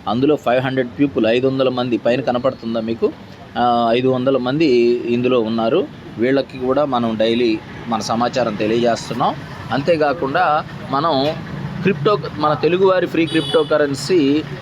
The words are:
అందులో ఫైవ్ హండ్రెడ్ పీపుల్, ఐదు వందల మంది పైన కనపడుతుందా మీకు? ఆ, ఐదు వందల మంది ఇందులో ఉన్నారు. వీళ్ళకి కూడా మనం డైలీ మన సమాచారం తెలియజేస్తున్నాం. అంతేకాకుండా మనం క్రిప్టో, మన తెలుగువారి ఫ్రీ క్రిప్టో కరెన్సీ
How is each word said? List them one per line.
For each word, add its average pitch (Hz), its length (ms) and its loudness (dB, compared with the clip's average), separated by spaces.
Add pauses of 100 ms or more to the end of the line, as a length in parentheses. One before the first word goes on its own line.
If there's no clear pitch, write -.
అందులో 135 260 2
ఫైవ్ 127 260 0
హండ్రెడ్ 131 280 -2 (100)
పీపుల్, 139 260 0
ఐదు 123 220 2
వందల 135 220 0
మంది 123 280 -2
పైన 120 240 0
కనపడుతుందా 123 580 -2
మీకు? 113 320 -2 (460)
ఆ, 120 340 2
ఐదు 123 160 2
వందల 131 300 2
మంది 131 280 0 (400)
ఇందులో 123 340 2
ఉన్నారు. 113 480 0 (300)
వీళ్ళకి 131 400 0
కూడా 131 280 0
మనం 120 320 0
డైలీ 113 420 2 (280)
మన 113 120 -2
సమాచారం 117 560 -2
తెలియజేస్తున్నాం. 117 800 0 (360)
అంతేకాకుండా 151 920 0 (240)
మనం 151 460 0 (460)
క్రిప్టో, 202 380 2 (180)
మన 151 160 2
తెలుగువారి 180 540 4
ఫ్రీ 165 180 0
క్రిప్టో 156 380 2
కరెన్సీ 147 800 2 (180)